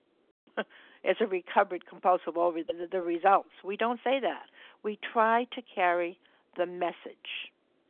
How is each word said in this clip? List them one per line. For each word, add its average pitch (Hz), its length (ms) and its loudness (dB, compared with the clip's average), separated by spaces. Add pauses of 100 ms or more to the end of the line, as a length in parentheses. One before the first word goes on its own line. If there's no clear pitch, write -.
(560)
<laughs> - 20 -4
as - 640 -4
a 226 60 2
recovered 185 640 0
compulsive 180 480 0
overeater, 170 320 0
the, 170 240 -8
the 185 100 -2
results. 170 480 2 (140)
We 196 140 -6
don't 233 260 -2
say 269 160 0
that. 175 240 -2 (400)
We 214 160 -6 (120)
try 233 440 4
to 254 60 -10 (120)
carry 175 460 0 (360)
the 175 120 -2
message. - 800 -8 (400)